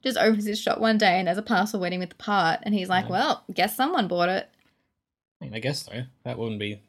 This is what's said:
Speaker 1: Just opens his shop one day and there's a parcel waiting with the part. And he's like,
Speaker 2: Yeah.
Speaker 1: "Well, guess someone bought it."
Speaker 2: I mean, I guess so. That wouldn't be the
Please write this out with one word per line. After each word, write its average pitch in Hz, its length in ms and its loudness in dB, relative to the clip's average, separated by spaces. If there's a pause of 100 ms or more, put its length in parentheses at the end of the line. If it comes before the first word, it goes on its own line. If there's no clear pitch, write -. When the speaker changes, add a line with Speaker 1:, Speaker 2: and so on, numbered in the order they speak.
Speaker 1:
Just 254 160 -2
opens 208 280 4
his 208 140 -2
shop - 200 0
one 220 180 4
day 190 220 4
and 185 80 0
there's 180 100 0
a 208 40 -6
parcel 208 360 0
waiting 180 220 -2
with 180 100 -4
the - 60 -20
part. 185 480 2
And 208 100 0
he's 185 140 -2
like, 185 160 2
Speaker 2:
Yeah. 185 80 -6
Speaker 1:
"Well, 247 320 0 (100)
guess 202 220 0
someone 262 320 0
bought 175 200 2
it." 190 220 -2 (880)
Speaker 2:
I 175 40 -14
mean, 120 100 -12
I 113 60 -6
guess 131 240 -4
so. 120 180 -10 (220)
That 123 140 -8
wouldn't 110 200 -4
be 104 160 -4
the 101 140 -16